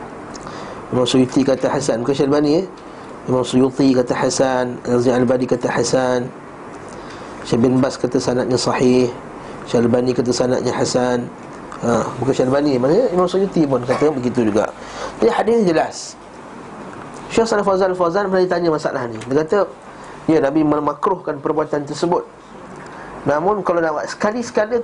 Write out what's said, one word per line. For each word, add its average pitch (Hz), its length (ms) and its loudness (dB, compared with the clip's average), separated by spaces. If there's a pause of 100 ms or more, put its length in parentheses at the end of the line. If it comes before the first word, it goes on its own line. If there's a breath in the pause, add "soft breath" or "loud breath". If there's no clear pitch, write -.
(880 loud breath)
Imam 123 160 2
Suyuti 127 400 4
kata 135 240 2
hasan, 127 320 0
bukan 135 160 0
Syalbani, 147 480 2
eh. - 20 -6 (600 loud breath)
Imam 127 160 2
Suyuti 131 480 4
kata 123 240 2
hasan, 127 720 0
Al-Albani 123 560 4
kata 123 240 0
hasan, 127 640 0 (1120 loud breath)
Syekh 117 160 0
bin 127 220 4
Bas 131 180 -2
kata 127 160 0
sanadnya 127 400 0
sahih, 127 560 2 (560 loud breath)
Syekh 117 160 2
Albani 123 320 2
kata 123 160 2
sanadnya 123 400 0
hasan. 123 560 0 (560)
Ha, 117 240 2 (100)
bukan 127 140 2
Syekh 131 160 2
Albani, 139 320 2
maknanya 175 320 4
Imam 180 160 2
Suyuti 190 400 2
pun 123 160 0
kata 127 260 2
begitu 123 380 0
juga. 101 240 2 (480 loud breath)
Jadi 220 80 6
hadis 220 300 2 (100)
jelas. 156 280 2 (1400)
Syekh 226 160 4
Saleh 208 160 0
Fauzan 190 320 2
Fauzan 180 320 0
pernah 185 160 2
ditanya 175 240 0
masalah 147 400 -2
ni. 110 160 -8
Dia 135 160 0
kata, 185 240 2 (640 loud breath)
ya, 160 160 4
Nabi 147 160 2
memakruhkan 151 800 0
perbuatan 151 480 -2
tersebut. 170 400 -2 (960 loud breath)
Namun 175 400 0
kalau 175 160 0
nak 160 160 0
buat 110 80 -4
sekali-sekala, 220 800 -2